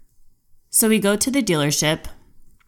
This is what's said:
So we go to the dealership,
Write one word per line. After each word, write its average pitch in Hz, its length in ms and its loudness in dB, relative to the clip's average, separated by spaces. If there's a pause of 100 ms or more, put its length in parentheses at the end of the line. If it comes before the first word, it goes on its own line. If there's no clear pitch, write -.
(680)
So - 180 0
we 220 120 4
go 202 160 2
to 240 160 -4
the 277 100 0
dealership, 156 640 0 (640)